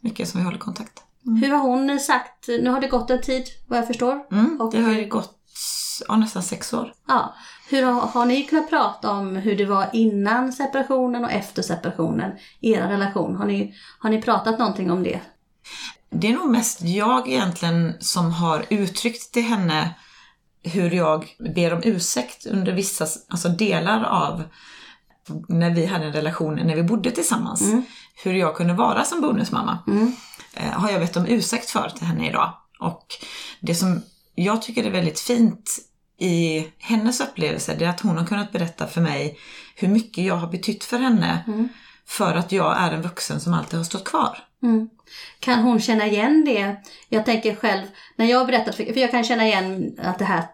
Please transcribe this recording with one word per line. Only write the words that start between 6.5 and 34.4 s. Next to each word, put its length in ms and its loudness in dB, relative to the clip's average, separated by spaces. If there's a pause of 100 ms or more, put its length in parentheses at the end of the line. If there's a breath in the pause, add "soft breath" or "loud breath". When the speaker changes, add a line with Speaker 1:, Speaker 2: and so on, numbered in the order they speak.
Speaker 1:
år. 200 -6 (160)
Speaker 2:
Ja. 260 0 (340 loud breath)
Hur 140 2
har, 180 2
har 260 0
ni 180 4
kunnat 260 0
prata 400 0
om 260 -4
hur 200 0
det 80 2
var 280 0
innan 600 2
separationen 720 0
och 80 -4
efter 300 -4
separationen, 720 -2 (280 loud breath)
era 300 2
relation? 460 0
Har 100 -2
ni, 280 -2 (240 loud breath)
har 120 -2
ni 120 2
pratat 360 0
någonting 320 0
om 120 0
det? 180 -2 (880 loud breath)
Speaker 1:
Det 180 0
är 40 4
nog 180 0
mest 320 0
jag 460 2
egentligen 720 0
som 320 0
har 360 0
uttryckt 640 -2
till 100 2
henne 520 0 (680 loud breath)
hur 280 0
jag 360 2 (280)
ber 200 2
om 100 -2
ursäkt 640 -2
under 260 0
vissa, 340 -2 (220)
alltså 200 -2
delar 560 2
av 380 0 (1080 loud breath)
när 220 2
vi 160 2
hade 180 -2
en 80 -6
relation, 420 -2
när 220 0
vi 60 2
bodde 280 0
tillsammans. 520 -2
Speaker 2:
Mm. 200 2 (420 loud breath)
Speaker 1:
Hur 100 0
jag 220 0
kunde 180 2
vara 300 2
som 160 -2
bonusmamma. 640 0
Speaker 2:
Mm. 260 4 (420 loud breath)
Speaker 1:
Eh, 180 -6
har 180 0
jag 100 0
bett 160 -2
om 100 2
ursäkt 440 0
för 180 -2
till 180 -8
henne 220 -2
idag. 240 0 (280)
Och 260 -6 (540 loud breath)
det 140 -2
som 280 0 (320)
jag 280 0